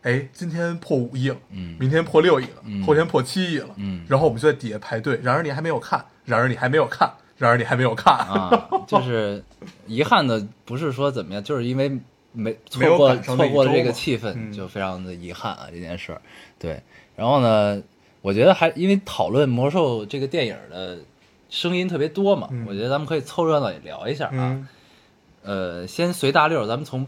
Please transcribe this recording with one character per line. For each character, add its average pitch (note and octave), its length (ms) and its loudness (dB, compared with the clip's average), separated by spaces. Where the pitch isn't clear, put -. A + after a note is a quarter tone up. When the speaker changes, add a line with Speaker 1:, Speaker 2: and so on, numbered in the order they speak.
Speaker 1:
哎， C3 300 -2
今 F3 180 -10
天 E3+ 280 -4
破 D#3+ 180 0
五 B2 200 -4
亿 C3 120 0
了。 B2+ 80 -4
Speaker 2:
嗯。 F2+ 280 -12
Speaker 1:
明 B2+ 100 0
天 D#3+ 160 2
破 D#3 160 6
六 E3 200 6
亿 B2+ 40 -6
了。 - 200 -14
Speaker 2:
嗯。 G2+ 180 -4
Speaker 1:
后 D3 120 4
天 D#3+ 120 4
破 D#3+ 160 2
七 F3+ 300 -2
亿 D3 60 -2
了。” B2+ 180 -8
Speaker 2:
嗯。 F#2+ 320 -6
Speaker 1:
然 C3+ 120 4
后 D#3+ 60 4
我 C3+ 60 4
们 A2+ 80 -6
就 D3+ 100 4
在 D3 80 -4
底 A#2 120 -8
下 G#2 80 -8
排 A2+ 220 -6
队 A#2+ 220 -2
，“然 B2 120 2
而 D#3 80 0
你 D#3 80 -4
还 C3+ 120 -6
没 E3 60 -2
有 D3+ 100 -2
看， - 260 -4
然 A#2 120 2
而 B2+ 100 4
你 B2 60 0
还 B2+ 140 0
没 C3+ 80 2
有 D3 100 4
看， - 240 0
然 B2 120 4
而 A#2+ 60 6
你 B2 80 0
还 - 120 0
没 B2 60 2
有 A#2 120 2
看。” C#3+ 220 4
Speaker 2:
啊， G2 520 0
就 G3+ 140 2
是 A2 420 -2
遗 A2+ 160 -2
憾 E3 240 4
的 A2 180 0
不 A#2 120 -10
是 D3+ 140 -2
说 C3+ 200 0
怎 A#2+ 140 -6
么 F2 100 -10
样， G2+ 100 -8
就 D3+ 120 -4
是 A#2+ 80 -4
因 B2+ 120 -4
为 C3+ 240 -2
没， A2 240 -6
错 C#3 260 4
过， C#3+ 120 8
Speaker 1:
没 C3 40 6
有 - 20 6
赶 A2 100 -2
上 B2+ 120 -2
那 C3 80 4
一 C3+ 40 2
周 C3+ 60 0
嘛。 C#3+ 80 6
Speaker 2:
错 - 20 6
过 - 0 -
了 B2+ 80 4
这 C3 120 4
个 A#2+ 80 0
气 A#2 260 -2
氛， G#2+ 160 -6
Speaker 1:
嗯。 A2 180 -10
Speaker 2:
就 G2+ 140 -10
非 F#2+ 140 -10
常 F#2 240 -6
的 F#2 100 -12
遗 F2 180 -12
憾 G2 200 -8
啊， C#2 180 -14
这 E2+ 80 -14
件 F2 200 -8
事 - 140 -12
儿。 - 80 -12
对， D#2+ 220 -8
然 A2+ 140 -2
后 C#3 120 6
呢， G#2 420 4
我 G2 100 0
觉 A2 140 4
得 F#3 80 8
还， E3 160 2
因 E3+ 180 -2
为 G3 160 4
讨 - 240 -2
论 C3+ 180 2
魔 B2+ 240 0
兽 C3 360 0
这 C#3 120 -8
个 C3+ 80 -4
电 C3+ 200 -2
影 G#2 80 -6
儿 G#1 160 -18
的 F2+ 280 -10
声 F3 260 -2
音 F3+ 100 0
特 F3 120 -4
别 D3 100 0
多 G3 260 2
嘛， D3+ 160 -4
Speaker 1:
嗯。 A#2+ 160 -6
Speaker 2:
我 G2+ 60 -8
觉 G2 80 -6
得 A#2 80 -2
咱 C#3 100 0
们 D3+ 80 -4
可 D#3+ 100 -2
以 D3 40 0
凑 D3+ 240 -2
热 D#3 160 4
闹 A#2 100 -2
也 D#2+ 100 -12
聊 D2+ 280 -12
一 B2+ 60 -4
下 C3+ 140 -6
啊。 - 40 -6
Speaker 1:
嗯。 C3 360 -4
Speaker 2:
呃， F2+ 440 -6
先 F3 240 -2
随 C#3+ 180 0
大 D3+ 160 4
溜 D#3+ 160 0
儿， G#2 60 -4
咱 A#2 80 -2
们 D3 80 -8
从 C3+ 240 -6